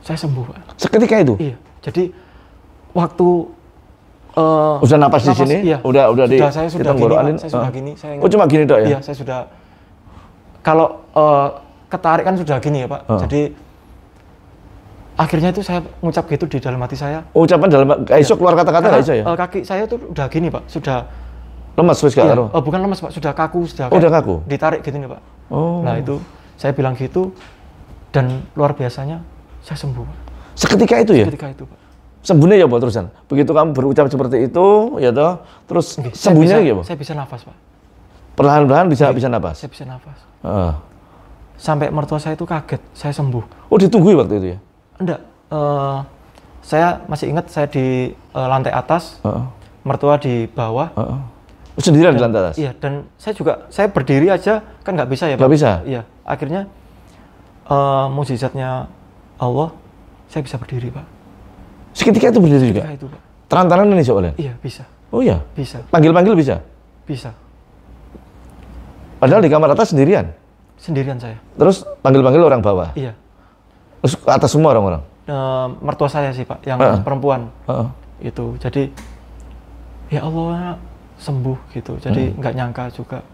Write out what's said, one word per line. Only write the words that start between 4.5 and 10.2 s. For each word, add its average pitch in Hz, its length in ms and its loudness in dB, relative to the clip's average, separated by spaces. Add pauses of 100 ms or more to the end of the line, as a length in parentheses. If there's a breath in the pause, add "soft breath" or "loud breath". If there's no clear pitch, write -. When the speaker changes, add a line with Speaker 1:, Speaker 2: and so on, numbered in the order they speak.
Speaker 2:
Udah 139 220 4
napas 147 240 4
di 139 80 4
Speaker 1:
napas, - 80 0
Speaker 2:
sini? 139 240 2
Speaker 1:
iya. 156 160 2
Speaker 2:
Udah, 135 260 4
udah 117 220 4
di 131 80 4
Speaker 1:
Sudah, 139 160 4
saya 160 160 -4
sudah - 20 -6
gini, 165 60 -10
Pak. 139 160 0
Speaker 2:
ditenggorokanin? 127 480 2
Speaker 1:
Saya 160 100 -12
sudah 123 140 -2
Speaker 2:
Ah. 131 80 -6
Speaker 1:
gini, 135 240 -10
saya 151 240 -14
Speaker 2:
Oh, 180 80 2
cuma 202 160 4
gini, 151 180 4
Dok, 135 160 4
ya? 110 80 4
Speaker 1:
Iya, 143 140 0
saya 143 160 -12
sudah. 127 220 -8 (1200 soft breath)